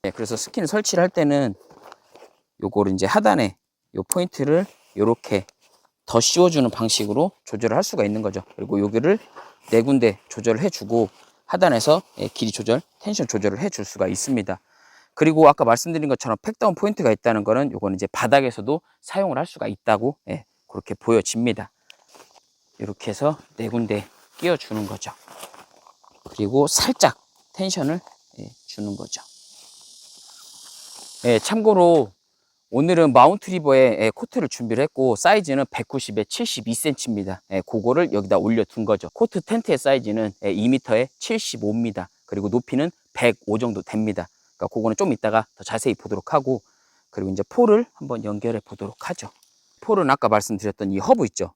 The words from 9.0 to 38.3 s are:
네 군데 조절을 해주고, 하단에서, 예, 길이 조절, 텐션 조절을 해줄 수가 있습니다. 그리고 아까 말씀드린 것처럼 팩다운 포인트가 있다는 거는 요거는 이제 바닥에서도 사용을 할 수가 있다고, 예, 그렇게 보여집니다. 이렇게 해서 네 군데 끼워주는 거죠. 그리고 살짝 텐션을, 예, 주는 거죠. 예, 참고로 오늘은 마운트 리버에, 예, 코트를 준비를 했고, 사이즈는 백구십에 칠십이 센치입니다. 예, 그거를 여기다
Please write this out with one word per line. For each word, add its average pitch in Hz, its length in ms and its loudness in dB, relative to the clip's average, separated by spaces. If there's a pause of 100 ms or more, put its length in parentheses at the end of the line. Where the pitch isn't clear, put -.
네 113 120 4
군데 120 360 2 (120)
조절을 113 320 -2
해주고, 110 480 0 (340)
하단에서, 156 560 2 (180)
예, 101 100 -6
길이 113 220 -4
조절, 113 300 -2 (200)
텐션 208 260 -4
조절을 101 320 -2
해줄 156 260 -6
수가 95 240 -4
있습니다. 95 500 -4 (540)
그리고 156 340 6
아까 143 200 6
말씀드린 151 420 0
것처럼 117 320 -2
팩다운 220 340 -2
포인트가 196 380 0
있다는 107 320 0
거는 123 280 0
요거는 98 240 -4
이제 98 100 -4
바닥에서도 131 760 0 (220)
사용을 185 340 -4
할 131 80 -2
수가 - 220 -10
있다고, 110 500 -2 (140)
예, - 160 -10 (200)
그렇게 - 280 -10
보여집니다. 113 760 -2 (1080)
이렇게 104 320 -10
해서 147 260 -2 (220)
네 113 100 -8
군데 107 380 -4 (320)
끼워주는 131 480 -4
거죠. - 260 -12 (1160)
그리고 120 380 0
살짝 - 500 0 (340)
텐션을, 180 480 -4 (380)
예, 110 100 -16 (180)
주는 104 300 -8
거죠. - 240 -12 (2000)
예, 117 120 4
참고로 180 720 4 (580)
오늘은 160 420 4
마운트 151 380 6
리버에, 135 500 4
예, 110 140 2
코트를 208 340 -6
준비를 117 360 -4
했고, 131 300 0
사이즈는 151 560 0
백구십에 110 540 -6
칠십이 117 480 -6
센치입니다. 104 800 -4
예, 95 160 -2
그거를 123 480 0
여기다 98 240 0